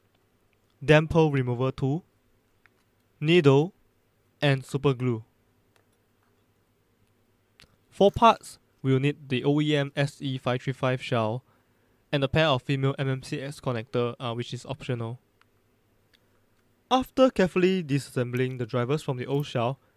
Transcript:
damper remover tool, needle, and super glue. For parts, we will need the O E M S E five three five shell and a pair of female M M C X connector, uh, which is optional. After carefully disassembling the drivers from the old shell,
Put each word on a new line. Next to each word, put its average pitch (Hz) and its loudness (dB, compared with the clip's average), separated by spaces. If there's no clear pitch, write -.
damper 156 4
remover 131 -2
tool, 143 -2
needle, 151 4
and 135 0
super 143 0
glue. 120 -4
For 196 4
parts, - 2
we 135 2
will 131 4
need 143 -4
the 127 -4
O 143 2
E 151 0
M 143 -2
S - -4
E 135 -6
five 127 -4
three 139 -6
five 127 -4
shell 113 -2
and 143 0
a 135 0
pair 160 2
of 135 2
female 139 -2
M 135 -2
M 131 -4
C 147 -8
X 143 -12
connector, 120 -4
uh, 120 -6
which 120 -8
is 120 -12
optional. 123 -8
After 262 2
carefully 185 2
disassembling 127 -4
the 120 -6
drivers 127 -2
from 131 -6
the 123 -8
old 139 -4
shell, 123 -4